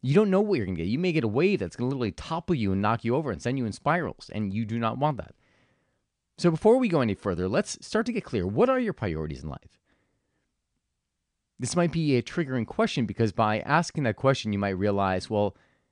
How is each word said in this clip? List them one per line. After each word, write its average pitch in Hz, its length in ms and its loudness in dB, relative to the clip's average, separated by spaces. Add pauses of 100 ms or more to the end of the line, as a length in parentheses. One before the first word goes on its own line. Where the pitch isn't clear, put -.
You 131 120 0
don't 208 160 6
know 190 120 4
what 208 160 2
you're 104 80 0
gonna 90 120 -2
get. 82 100 -2
You 120 120 0
may 180 140 0
get 151 100 2
a 110 60 2
wave 156 300 2
that's 90 180 -6
gonna 123 100 -2
literally 127 240 -2
topple - 420 -4
you 104 200 2
and 98 80 0
knock 107 240 0
you 117 100 2
over 147 160 -2
and 78 100 -6
send 127 160 -2
you 123 80 -2
in 104 60 -4
spirals, 151 600 -4
and 104 200 -2
you 110 120 -2
do 110 120 -4
not 117 220 -2
want 147 180 0
that. - 160 -12 (1040)
So 170 140 2
before 214 260 6
we 254 120 2
go 165 100 2
any 110 160 2
further, 90 320 -2
let's 135 360 -4
start 220 240 -2
to 240 40 -4
get 226 140 -4
clear. 92 200 -2
What 131 240 2
are 262 120 2
your 226 120 -2
priorities 78 500 -4
in 78 60 -8
life? - 300 -16 (1800)
This 123 200 -4
might 175 160 2
be 151 240 2
a 120 40 4
triggering 131 460 -2
question 175 380 0
because 101 260 0
by 107 300 0
asking 156 420 -2
that 110 140 0
question, 135 340 0
you 101 80 0
might 101 120 0
realize, 95 580 0
well, 104 260 0 (360)